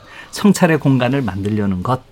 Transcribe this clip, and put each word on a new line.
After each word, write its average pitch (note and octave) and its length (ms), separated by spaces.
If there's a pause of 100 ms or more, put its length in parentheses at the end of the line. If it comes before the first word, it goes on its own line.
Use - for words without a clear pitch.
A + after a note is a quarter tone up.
(300)
성찰의 F3+ 500
공간을 C3+ 440
만들려는 G2 580
것, B2 200 (100)